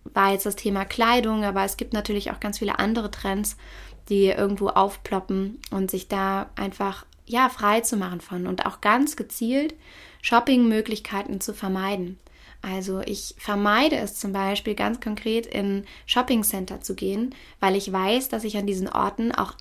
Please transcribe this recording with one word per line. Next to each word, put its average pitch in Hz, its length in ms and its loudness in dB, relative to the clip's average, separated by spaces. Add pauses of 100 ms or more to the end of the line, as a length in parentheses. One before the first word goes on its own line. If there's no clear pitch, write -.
war 196 280 4
jetzt 196 140 0
das 202 100 -2
Thema 196 300 -2
Kleidung, 220 580 4
aber 196 200 0
es 196 140 -4
gibt - 160 -4
natürlich 208 380 -2
auch - 80 -8
ganz 208 200 -6
viele 202 180 -2
andere 214 320 0
Trends, 202 480 -4 (520)
die 196 160 6
irgendwo 202 420 2
aufploppen 196 920 0 (120)
und 190 180 0
sich 185 180 -6
da 196 480 -2
einfach, 196 500 -4 (200)
ja, 240 240 2
frei 220 320 2
zu 226 160 -2
machen 180 240 -4
von 180 240 -6
und 185 220 -2
auch - 140 -6
ganz 254 340 4
gezielt 269 580 -2 (480)
Shoppingmöglichkeiten 220 1200 2
zu 208 140 -6
vermeiden. 190 640 -2 (420)
Also 190 400 -4
ich - 360 -8
vermeide 208 600 2
es - 180 -6
zum 196 180 -6
Beispiel 196 400 -2
ganz 208 260 -2
konkret, 220 460 -2
in 202 400 -4 (220)
Shoppingcenter 214 720 0
zu 185 140 -6
gehen, 208 400 -2 (240)
weil 196 160 2
ich 196 160 -2
weiß, 202 380 0
dass 220 140 -4
ich 214 140 -4
an 202 80 -2
diesen 190 240 0
Orten 226 420 -2
auch - 300 -2